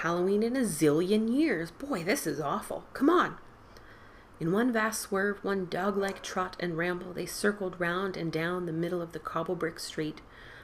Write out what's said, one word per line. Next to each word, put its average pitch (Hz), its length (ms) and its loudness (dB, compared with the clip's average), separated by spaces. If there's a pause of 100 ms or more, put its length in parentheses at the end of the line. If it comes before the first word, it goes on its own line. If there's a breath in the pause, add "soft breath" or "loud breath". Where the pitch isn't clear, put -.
Halloween 180 400 4
in 233 120 2
a 269 60 2
zillion 180 720 4
years. 233 380 2
Boy, 269 320 -6
this 214 240 0
is 143 120 -2
awful. 156 540 -4
Come 277 160 4
on." 320 280 4 (1000 loud breath)
In 165 120 0
one 240 200 4
vast 220 300 0
swerve, 196 420 0
one 196 220 0
dog-like 196 560 0
trot 185 380 -4
and 175 180 -2
ramble, 180 340 -2
they 175 140 -4
circled 190 540 -2
round 180 360 0
and 165 160 -2
down 175 340 -2
the 165 60 -4
middle 170 300 0
of 165 100 -8
the 156 80 -8
cobble 165 360 -4
brick 165 240 -4
street, - 420 -6 (420 loud breath)